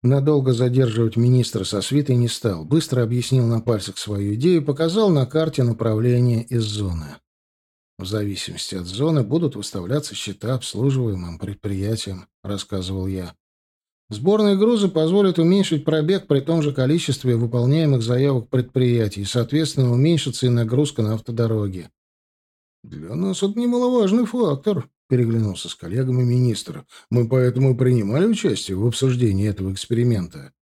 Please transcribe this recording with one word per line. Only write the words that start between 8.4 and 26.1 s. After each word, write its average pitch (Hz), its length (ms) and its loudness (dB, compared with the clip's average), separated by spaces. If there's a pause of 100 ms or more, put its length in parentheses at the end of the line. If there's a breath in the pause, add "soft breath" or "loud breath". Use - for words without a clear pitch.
от 90 100 -8
зоны 135 380 0
будут 139 340 -2
выставляться 104 580 -6
счета 101 400 -8
обслуживаемым 110 840 -4
предприятиям», 98 880 -6 (160)
рассказывал 95 640 -6
я. 92 280 -8 (760)
«Сборные 196 440 2
грузы 208 340 2
позволят 175 500 2
уменьшить 170 480 2
пробег 160 400 0
при 139 140 4
том 160 200 0
же 143 140 0
количестве 131 640 0
выполняемых 123 680 2
заявок 123 480 0
предприятий, 120 720 0
соответственно, 127 680 0
уменьшится 135 540 2
и 123 60 4
нагрузка 120 500 0
на 107 140 0
автодороге». 110 760 -4 (920)
«Для 123 320 -12
нас 185 280 -2
это 208 160 -2
немаловажный 240 680 2
фактор», 156 640 -2 (200)
переглянулся 113 600 0
с - 60 -12
коллегами 127 480 -2